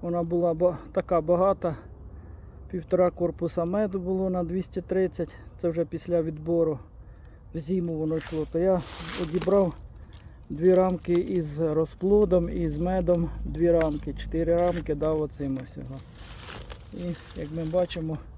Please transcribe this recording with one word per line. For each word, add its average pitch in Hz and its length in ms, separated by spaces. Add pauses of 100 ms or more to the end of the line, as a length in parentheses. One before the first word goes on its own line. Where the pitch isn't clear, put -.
Вона 175 220
була 170 300
ба-, 170 240 (140)
така 180 300
багата. 175 540 (1000)
Півтора 180 360
корпуса 170 540
меду 196 340
було 185 300
на 180 140
двісті 180 380
тридцять. 180 540 (220)
Це 175 120
вже 165 160
після 170 360
відбору. 160 580 (760)
В 160 60
зиму 170 340
воно 160 240
йшло. 156 340
То 165 80
я 185 220 (400)
одібрав 180 520 (760)
дві 165 240
рамки 185 400
із 170 460
розплодом 170 920
і 170 200
з 147 80
медом. 175 520 (160)
Дві 156 260
рамки. 151 420
Чотири 165 440
рамки 175 380
дав 156 260
оцим 139 420
ось 123 140
його. 131 180 (1000)
І, 175 220 (240)
як 151 160
ми 165 80
бачимо 160 540 (200)